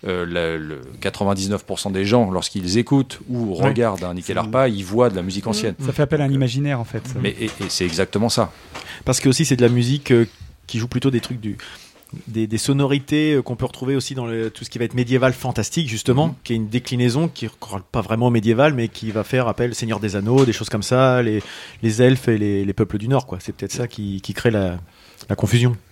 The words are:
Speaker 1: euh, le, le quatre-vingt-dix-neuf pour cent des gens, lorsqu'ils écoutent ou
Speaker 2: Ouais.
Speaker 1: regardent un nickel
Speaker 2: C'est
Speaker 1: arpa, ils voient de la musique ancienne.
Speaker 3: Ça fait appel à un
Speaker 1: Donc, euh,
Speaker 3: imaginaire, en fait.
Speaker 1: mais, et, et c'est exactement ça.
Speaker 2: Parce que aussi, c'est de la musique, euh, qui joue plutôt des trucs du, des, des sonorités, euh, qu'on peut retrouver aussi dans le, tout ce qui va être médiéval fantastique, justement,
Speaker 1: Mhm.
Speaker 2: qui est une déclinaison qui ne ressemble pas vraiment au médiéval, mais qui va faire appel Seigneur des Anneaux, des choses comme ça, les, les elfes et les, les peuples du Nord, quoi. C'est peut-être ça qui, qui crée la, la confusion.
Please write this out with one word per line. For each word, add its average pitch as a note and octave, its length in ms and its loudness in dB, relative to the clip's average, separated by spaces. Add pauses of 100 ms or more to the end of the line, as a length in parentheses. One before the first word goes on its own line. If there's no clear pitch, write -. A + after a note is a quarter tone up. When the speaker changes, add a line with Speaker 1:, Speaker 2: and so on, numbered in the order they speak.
Speaker 1:
euh, F2+ 180 -2
le, E2 400 -2
le D2+ 160 -10 (200)
quatre-vingt-dix-neuf G2 640 -2
pour - 160 -8
cent G2+ 100 -4
des F#2+ 140 0
gens, G#2+ 260 4
lorsqu'ils F#2 480 -2
écoutent C3+ 400 0 (100)
ou A2+ 280 -2
Speaker 2:
Ouais. F2 80 0
Speaker 1:
regardent G#2+ 400 2
un F2+ 100 -4
nickel F2+ 220 -6
Speaker 2:
C'est - 20 0
Speaker 1:
arpa, A#2 300 2
ils G2+ 160 -4
voient A2+ 260 4
de F#2+ 60 -6
la F2+ 60 -2
musique F#2+ 260 -4
ancienne. G#2+ 260 -2 (100)
Speaker 3:
Ça B2+ 80 -2
fait D3+ 100 0
appel D3 180 0
à C#3+ 40 2
un - 40 0
Speaker 1:
Donc, C#3 60 2
euh, - 20 2
Speaker 3:
imaginaire, C3+ 420 0
en A#2 60 -4
fait. G#2+ 180 -8 (180)
Speaker 1:
mais, G#2 100 0
et, A2 160 -6
et G2+ 220 -6
c'est - 160 -2
exactement F#2+ 440 0
ça. G#2+ 240 0 (520)
Speaker 2:
Parce C3 140 2
que - 100 2
aussi, C3 160 4
c'est C#3 120 2
de A#2+ 60 4
la A#2+ 60 8
musique, B2 440 2
euh, A#2 140 6 (420)
qui A#2 100 -6
joue A2+ 80 -4
plutôt B2+ 240 0
des B2 100 0
trucs B2 200 -8
du, G#2 160 -6 (720)
des, A2 180 -2
des A2 120 -2
sonorités, C#3+ 760 2
euh, C3 80 2
qu'on A#2+ 140 -6
peut B2+ 100 -4
retrouver C3+ 300 -2
aussi C3 180 -4
dans B2+ 120 -6
le, A2+ 220 -4
tout - 160 -12
ce - 60 -14
qui - 80 -10
va A#2+ 60 0
être A2+ 100 -4
médiéval B2 380 4
fantastique, B2+ 560 -4
justement, B2+ 400 2
Speaker 1:
Mhm. C#3 60 -6 (100)
Speaker 2:
qui - 80 -4
est A#2 40 0
une A2 120 -2
déclinaison B2 580 0
qui E3 200 -6
ne A2 40 -6 (100)
ressemble G2 300 -10
pas A#2 120 -2
vraiment A2+ 260 2
au - 20 6
médiéval, A#2 420 4
mais A#2 140 0
qui A2 240 -8
va G#2 140 -2
faire B2+ 240 0
appel A#2 260 -2
Seigneur A2 240 -2
des G2 160 -2
Anneaux, A#2 300 4
des A#2+ 80 2
choses - 160 -4
comme G#2 160 -2
ça, B2+ 380 4
les, G#2+ 200 0 (400)
les A2 200 2
elfes C3 260 6
et A2+ 100 4
les, G2+ 260 0
les G2 80 -2
peuples G#2+ 260 0
du G#2 100 -4
Nord, C3 180 0
quoi. F2+ 140 -10
C'est - 120 -12
peut-être - 200 -8
ça B2 160 -4
qui, G2+ 320 -6
qui - 120 -10
crée A#2 200 0
la, F#2 260 0 (500)
la G2+ 60 0
confusion. A#2 420 2 (160)